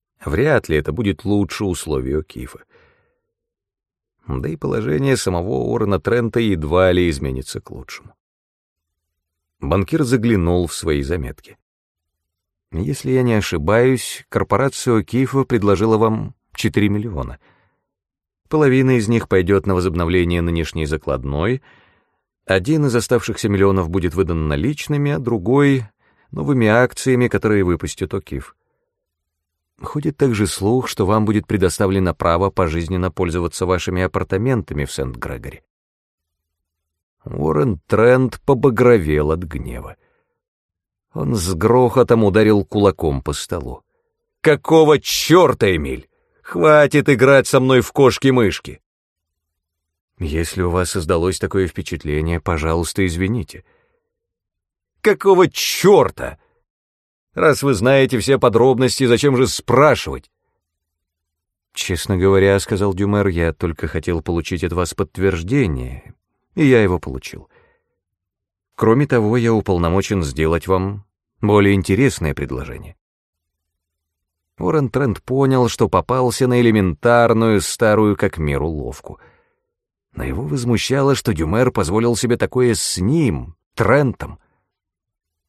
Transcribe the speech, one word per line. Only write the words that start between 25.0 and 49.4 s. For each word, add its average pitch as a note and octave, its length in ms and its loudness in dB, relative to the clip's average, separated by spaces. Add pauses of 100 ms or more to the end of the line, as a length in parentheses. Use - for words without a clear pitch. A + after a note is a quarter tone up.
а D#3+ 60 -4
другой — B2 640 0 (480)
новыми C#3 340 0
акциями, B2 640 2
которые G#2 360 0
выпустит E2+ 480 -4
О'Киф. - 420 -10 (1300)
Ходит D3 380 -6
также A2 280 2
слух, A#2 420 -2
что - 180 -2
вам G#2+ 180 2
будет G#2 220 0
предоставлено F#2+ 680 0
право F2 360 0
пожизненно F2 600 -2
пользоваться E2+ 560 -4
вашими F2+ 360 -2
апартаментами F#2+ 800 -4
в - 80 -10
Сент-Грегори". A#1+ 680 -10 (1600)
Уоррен G2+ 640 -2
Трент B2 580 2
побагровел A2 880 2
от E2 100 -2
гнева. C#2+ 560 -12 (1200)
Он - 200 -4
с F#2 200 -4
грохотом A#2 720 4
ударил G#2 400 4
кулаком E2+ 580 0
по D2 100 -6
столу. C#2 500 -10 (580)
"Какого D#3 580 4
черта, B2+ 760 2
Эмиль? C#2 360 -6 (400)
Хватит D3+ 580 4
играть C3+ 380 6
со C3+ 140 2
мной C3 200 4
в - 120 -2
кошки-мышки!" B2+ 880 2 (1400)